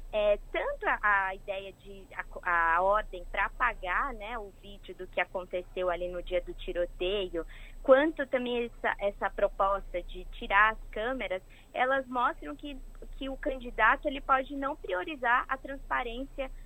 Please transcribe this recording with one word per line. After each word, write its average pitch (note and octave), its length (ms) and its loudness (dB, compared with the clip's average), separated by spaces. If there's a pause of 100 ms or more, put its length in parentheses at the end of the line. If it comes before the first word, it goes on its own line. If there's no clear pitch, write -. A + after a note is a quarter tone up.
(120)
é, G#3 260 4 (140)
tanto A4+ 340 -2
a, G#3 420 4
a F#3+ 80 -4
ideia G3 360 -8
de, G3 340 -16 (380)
a, E3+ 320 4
a F3+ 60 6
ordem G3 500 2
pra G3+ 140 0
apagar, A3+ 720 0
né, G#3+ 220 -8
o G3+ 140 -10 (100)
vídeo G3+ 340 -14
do F#3 120 -12
que - 140 -2
aconteceu F3+ 680 -4
ali F3 200 -2
no F3+ 120 -6
dia F3 200 -2
do F3 120 -8
tiroteio, F3+ 920 -2 (360)
quanto C#4+ 460 8
também A#3+ 380 0
essa, - 340 -2
essa G3+ 300 0
proposta G3 760 0
de F3+ 300 -10
tirar G#3+ 400 6
as - 180 -12
câmeras, A3 500 -4 (320)
elas C4 340 2
mostram C#4+ 500 -2
que, C#4+ 200 -10 (380)
que C4+ 140 -6
o C4 80 -6
candidato, B3 680 2
ele C#4 140 -2
pode C4+ 340 2
não C#4 220 -2
priorizar D#4 720 0
a C4+ 80 -2
transparência C4 960 -4 (140)